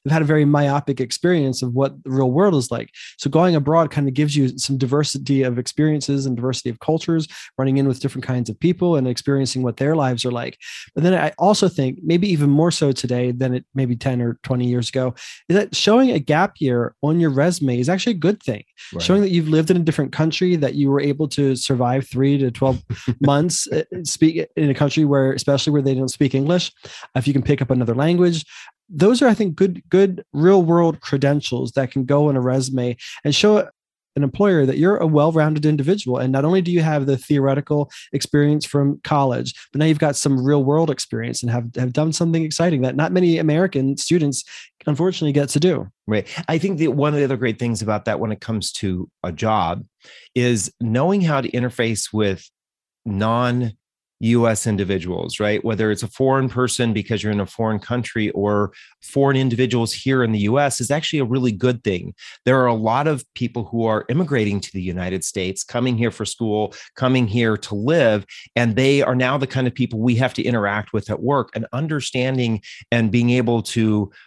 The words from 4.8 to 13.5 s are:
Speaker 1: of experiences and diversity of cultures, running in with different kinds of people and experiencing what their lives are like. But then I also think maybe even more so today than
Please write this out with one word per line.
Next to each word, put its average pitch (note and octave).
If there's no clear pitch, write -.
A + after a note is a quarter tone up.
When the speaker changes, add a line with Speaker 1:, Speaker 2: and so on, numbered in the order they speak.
Speaker 1:
of B2+
experiences C#3+
and B2+
diversity B2
of A#2
cultures, D#3+
running C3+
in C#3
with B2+
different C3
kinds B2
of G2+
people F3
and B2+
experiencing C3
what A#2
their D3
lives B2+
are B2
like. A#2+
But D3
then F#3
I D#3
also G3
think C3+
maybe F3
even D3
more D#3
so D3
today B2
than B2+